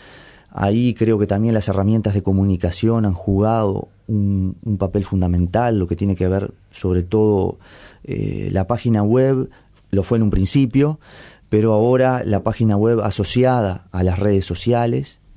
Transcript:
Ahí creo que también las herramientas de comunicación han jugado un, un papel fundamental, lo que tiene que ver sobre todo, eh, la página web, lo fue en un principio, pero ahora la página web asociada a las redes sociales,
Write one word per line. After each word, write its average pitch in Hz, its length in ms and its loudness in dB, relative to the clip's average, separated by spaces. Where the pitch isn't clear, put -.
Ahí 113 440 0
creo 113 240 2
que 101 80 0
también 104 280 0
las 107 140 -2
herramientas 101 460 0
de 101 80 0
comunicación 98 840 0
han 98 80 0
jugado 101 760 0
un, 98 580 -2
un 104 140 -2
papel 98 260 -2
fundamental, 92 760 0
lo 90 100 0
que 87 80 -2
tiene 101 180 0
que 92 140 -2
ver 95 240 -2
sobre 90 320 -2
todo, 98 560 0
eh, 101 480 -6
la 92 160 -2
página 117 340 0
web, 131 480 0
lo 98 140 0
fue 117 140 0
en 113 40 2
un 104 80 2
principio, 135 680 0
pero 110 240 2
ahora 127 520 2
la 98 200 0
página 110 320 0
web 113 240 2
asociada 104 920 0
a 90 140 -2
las 92 160 0
redes 98 240 2
sociales, 120 720 -2